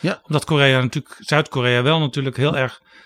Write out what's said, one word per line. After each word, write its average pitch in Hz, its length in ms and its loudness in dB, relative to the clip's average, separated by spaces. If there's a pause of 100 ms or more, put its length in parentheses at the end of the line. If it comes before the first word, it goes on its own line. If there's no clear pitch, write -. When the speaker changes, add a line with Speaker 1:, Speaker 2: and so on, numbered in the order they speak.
Speaker 1:
Ja. 180 260 -4
Speaker 2:
Omdat 151 180 0
Korea 139 360 4
natuurlijk, 127 380 -6
Zuid-Korea 123 640 0
wel 151 160 2
natuurlijk 135 380 -4
heel 147 200 0
erg 131 240 -4 (260)